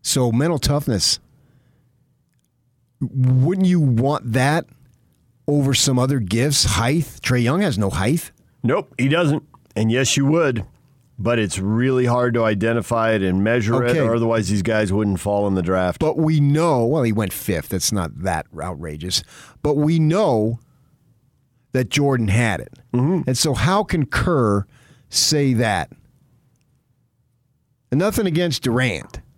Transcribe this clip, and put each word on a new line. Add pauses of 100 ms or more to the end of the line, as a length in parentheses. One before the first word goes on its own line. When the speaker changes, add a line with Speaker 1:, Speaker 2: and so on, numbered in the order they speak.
Speaker 1:
So
mental
toughness, (1800)
wouldn't
you
want
that (840)
over
some
other
gifts?
Height? (180)
Trae
Young
has
no
height. (300)
Speaker 2:
Nope,
he
doesn't. (340)
And
yes,
you
would. (520)
But
it's
really
hard
to
identify
it
and
measure
it,
Speaker 1:
Okay.
Speaker 2:
or
otherwise
these
guys
wouldn't
fall
in
the
draft.
Speaker 1:
But
we
know,
well,
he
went
fifth.
That's
not
that (140)
outrageous. (400)
But
we
know (1120)
that
Jordan
had
it. (200)
Speaker 2:
Mm-hmm.
Speaker 1:
And
so
how
can
Kerr (420)
say
that? (2000)
And
nothing
against
Durant (180)